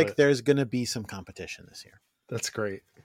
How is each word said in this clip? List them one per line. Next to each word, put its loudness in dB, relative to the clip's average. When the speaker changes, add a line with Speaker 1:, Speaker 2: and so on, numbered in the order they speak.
Speaker 1:
like 4
Speaker 2:
it. -6
Speaker 1:
there's 6
gonna 4
be -4
some -6
competition -12
this -20
year. -20
Speaker 2:
That's -4
great. -6